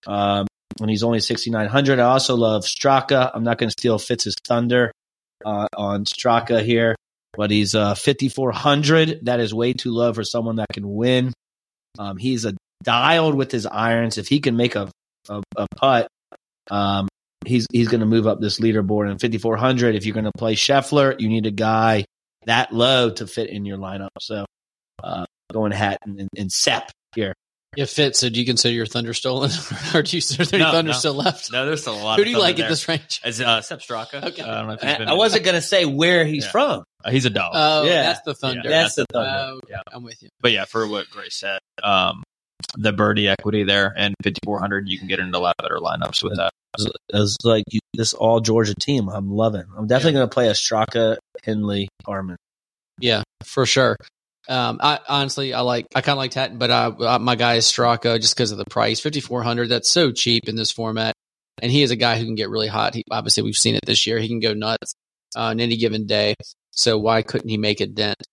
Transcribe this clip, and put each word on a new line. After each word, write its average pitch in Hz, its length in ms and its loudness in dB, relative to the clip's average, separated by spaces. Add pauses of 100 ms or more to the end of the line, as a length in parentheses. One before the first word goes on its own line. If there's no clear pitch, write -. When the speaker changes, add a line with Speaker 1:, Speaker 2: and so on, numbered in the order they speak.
Speaker 1:
Um, 101 400 2 (340)
and 110 100 -2
he's 107 140 2
only 117 160 2
sixty-nine 110 480 -2
hundred. 135 320 4
I 120 60 6
also 131 300 4
love 110 280 2
Straka. 131 720 2
I'm 113 100 -4
not 117 140 2
gonna 113 140 0
steal 117 280 0
Fitz's - 360 -4 (100)
thunder, 120 460 2 (540)
uh, 104 300 -2
on 101 300 -4
Straka 117 580 2
here, 117 320 2 (400)
but 104 160 -2
he's, 104 240 2
uh, 104 200 2
fifty-four 135 560 0
hundred. 151 760 2
That 120 140 2
is 110 140 0
way 120 200 0
too 123 180 -4
low 117 220 2
for 110 100 -4
someone 113 340 -4
that 107 140 -2
can 101 160 -8
win. 123 460 2 (680)
Um, 98 180 -10
he's 117 280 -2
a 101 80 -2 (300)
dialed 151 520 4
with 135 160 0
his 110 140 -2
irons. 117 540 0
If 101 80 -8
he 143 120 4
can 131 160 0
make 120 200 2
a, 101 140 -4 (400)
a, 104 120 -8 (160)
a 101 80 -2 (100)
putt, 123 320 4 (600)
um, 101 380 -2 (380)
he's, 117 260 2
he's 117 160 4
gonna 113 180 2
move 110 220 4
up 107 120 2
this 104 200 -2
leaderboard. 104 500 2
And 98 100 -6
fifty-four 113 380 0
hundred, 120 380 4
if 98 100 -4
you're 110 100 -2
gonna 107 220 -2
play 113 180 0
Scheffler, 139 640 2
you 110 100 0
need 110 160 0
a 107 60 0
guy 110 540 2 (400)
that 117 280 2
low 120 380 4
to 107 160 -10
fit 113 220 -6
in 101 160 -8
your 101 120 -8
lineup. 98 320 -10 (100)
So, 101 260 -8 (580)
uh, 87 220 -6 (260)
going 107 200 0
Hatton 98 480 -2
and, 98 180 -8
and 98 140 -6
Sepp - 400 -2 (240)
here. 101 180 -4 (420)
Speaker 2:
Yeah, 143 100 -2
Fitz, 139 340 0
so 127 100 0
do 117 100 -2
you 123 60 0
consider 120 280 2
your 117 140 -2
thunder 117 260 -6
stolen? 135 380 -2 (200)
<laughs> - 220 -8
Or 160 80 4
do 175 160 -2
you 156 40 0
consider 151 340 -2
any 180 100 4
Speaker 3:
No, 156 60 4
Speaker 2:
thunder 165 200 2
Speaker 3:
no. 127 60 0
Speaker 2:
still 139 160 0
left? - 380 -2
Speaker 3:
No, 127 140 -2
there's 151 160 -2
still 113 180 -6
a - 20 -8
lot 110 140 0
Speaker 2:
Who 202 60 4
Speaker 3:
of 208 40 4
Speaker 2:
do 233 60 -2
you 240 60 2
Speaker 3:
thunder 202 100 4
Speaker 2:
like 180 80 2
at - 40 -2
Speaker 3:
there. 113 100 -2
Speaker 2:
this 156 180 -2
range? - 360 -4
Speaker 3:
It's, 117 160 -6
uh, 117 220 2
Sepp - 200 -12
Straka. 120 420 -10
Speaker 2:
Okay. - 180 -8
Speaker 3:
Uh, 113 100 -8
I 110 80 -4
don't 110 80 -6
know 110 60 -8
if 110 80 -10
he's 135 120 -2
Speaker 1:
I, - 40 -2
Speaker 3:
been - 120 -4
Speaker 1:
I 147 40 2
wasn't 202 320 4
gonna 175 160 2
say 185 240 2
where 165 400 4
he's 151 200 -4
Speaker 3:
Yeah. - 60 -8
Speaker 1:
from. 208 320 0 (200)
Speaker 3:
Uh, 110 80 -4
he's 127 140 2
a 123 40 4
dog. 95 240 -2
Speaker 2:
Oh, 156 320 4
Speaker 1:
Yeah. 165 180 4
Speaker 2:
that's 170 180 0
the 151 120 -8
thunder. 131 300 -6
Speaker 3:
Yeah, - 60 -4
Speaker 1:
That's 160 260 2
the 135 160 0
thunder. 120 180 -2
Speaker 2:
Oh, 135 280 -6
okay. - 140 -20
Speaker 3:
Yeah. 98 100 -10 (100)
Speaker 2:
I'm 120 120 -16
with 113 200 -20
you. - 60 -20 (120)
Speaker 3:
But 120 120 4
yeah, 98 120 0
for 113 220 -4
what 104 220 -6
Gray 98 200 -16
said, 95 300 -6 (240)
um, 92 400 0 (520)
the 107 160 0
birdie 104 360 2
equity 104 360 0
there 98 320 2
and 101 280 -2
fifty-four 101 360 -4
hundred, 98 300 -2
you 90 80 -6
can 90 100 -14
get 92 120 -2
into 92 180 -4
a - 20 0
lot 87 220 2
better 80 160 -4
lineups 80 460 -4
with 98 140 -4
that. 90 120 0 (300)
Speaker 1:
It's, 104 80 -2 (220)
it's 101 340 0
like 110 260 4
you, 110 100 -2 (140)
this 113 200 -2
all 113 260 4
Georgia 110 360 2
team, 127 340 -2
I'm 98 220 -6
loving. 104 340 0 (120)
I'm 107 100 -4
definitely 131 260 4
Speaker 3:
Yeah. 139 80 2
Speaker 1:
gonna 117 100 2
play 123 160 2
a 104 60 4
Straka, 110 640 0 (260)
Henley, 104 440 -2 (180)
Harmon. 95 320 -6 (600)
Speaker 2:
Yeah, 113 220 2 (220)
for - 240 0
sure. 120 280 4 (540)
Um, 123 320 -2
I 147 180 2 (100)
honestly, 139 440 -2
I 117 80 -2
like, 123 320 0
I 131 80 0
kinda 147 140 2
like 131 180 -4
Hatton, 131 240 -4
but 120 140 0
I, 117 200 2 (100)
I, 117 180 4
my 120 160 2
guy 120 200 2
is 113 100 2
Straka 120 540 2
just 110 160 0
'cause 110 160 0
of 101 60 -8
the 101 120 -6
price. 110 300 0
Fifty-four 127 440 -6
hundred, 120 260 -2
that's 117 200 0
so 160 220 4
cheap 117 360 0
in 110 80 -6
this 113 160 -2
format. 110 420 -4 (480)
And 120 100 0
he 143 120 6
is 120 80 2
a 123 60 0
guy 117 200 2
who 113 80 -4
can 110 100 -6
get 104 140 -4
really 107 180 -2
hot. 107 280 -2
He, 113 160 -6
obviously, 107 320 0
we've 107 140 -2
seen 110 180 2
it 107 100 0
this - 220 0
year. 113 120 -2
He 110 80 -4
can 117 120 -4
go 110 140 0
nuts, 107 400 -4 (420)
uh, 113 60 -6
on 113 180 -2
any 117 180 0
given 110 300 0
day. 107 260 2 (380)
So 113 260 2
why 110 260 2
couldn't - 260 -6
he 110 80 -2
make 104 240 0
a 101 60 0
dent? 104 340 -4 (100)